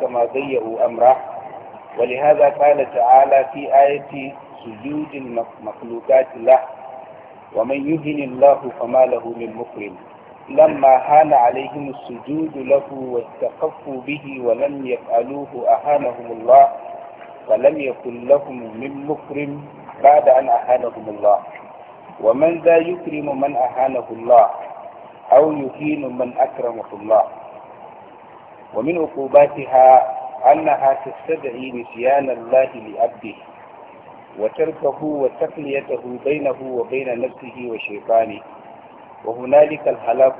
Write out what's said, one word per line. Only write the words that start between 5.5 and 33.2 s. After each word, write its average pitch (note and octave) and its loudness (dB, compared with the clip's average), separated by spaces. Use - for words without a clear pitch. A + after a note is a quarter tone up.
له: B2+ 2
"ومن C3 -2
يهن D3+ -6
الله C3 2
فما B2+ 2
له A2+ -2
من A#2 -12
مكرم". G#2+ -14
لما C#3 4
هان D3+ 6
عليهم C#3 0
السجود C#3 -10
له C3+ 0
واستخفوا C3 -8
به D3 -8
ولم C3+ -2
يفعلوه B2 -4
أهانهم B2 -2
الله، A#2+ 6
فلم C#3 2
يكن B2 -8
لهم C#3 0
من C#3 -12
مكرم D3 -8
بعد C#3+ 6
أن C3 4
أهانهم A#2 -2
الله. G#2 2
ومن D#3+ 2
ذا E3 4
يكرم D3+ -4
من C#3 -2
أهانه B2+ -2
الله A2+ 6
أو D3+ 6
يهين C#3 -6
من B2 -4
أكرمه A#2+ -4
الله؟ G#2 2
ومن D#3+ -4
عقوباتها C3+ 4
أنها C3+ 0
تستدعي C3 -10
نسيان B2 -2
الله A#2+ 0
لعبده، G#2+ -6